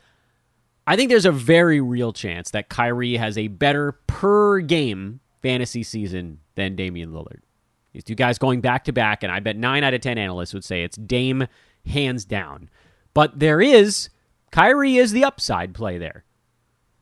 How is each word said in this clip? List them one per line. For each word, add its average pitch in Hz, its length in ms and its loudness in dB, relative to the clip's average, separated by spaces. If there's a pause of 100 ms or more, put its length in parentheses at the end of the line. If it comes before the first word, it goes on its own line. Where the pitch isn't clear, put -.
(880)
I 156 100 2
think 247 140 2
there's 214 160 6
a 180 60 6
very 151 500 4
real 123 320 -2
chance 87 380 -10
that 104 180 -6
Kyrie 120 480 -2
has 110 180 -4
a 110 120 -4
better 143 440 0 (140)
per 208 540 2
game 127 600 -4 (220)
fantasy 127 400 -4
season 90 560 -8 (160)
than 95 220 -6
Damian 87 360 -8
Lillard. 80 280 -16 (520)
These - 120 -18
two 113 100 -8
guys 123 240 2
going 127 240 0
back 123 220 -2
to 139 80 -6
back, 110 300 0
and 98 80 -4
I 92 100 -4
bet 104 160 -6
nine 131 280 -2
out 135 80 2
of 123 80 -2
ten 123 160 -4
analysts 90 380 -6
would 98 100 -10
say 90 180 -4
it's 87 140 -8
Dame 127 500 -2 (380)
hands 127 400 -4
down. 82 460 -10 (440)
But 147 240 2
there 156 220 2
is, 214 500 6 (400)
Kyrie 262 460 4
is 247 160 4
the 254 120 4
upside 92 500 -4
play 98 240 -6
there. 85 260 -12 (760)